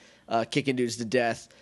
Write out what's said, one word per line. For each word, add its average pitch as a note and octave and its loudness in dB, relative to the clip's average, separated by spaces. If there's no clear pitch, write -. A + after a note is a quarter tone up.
uh, A2+ 2
kicking C3+ 0
dudes A#2 -2
to A#2 -4
death." A#2 0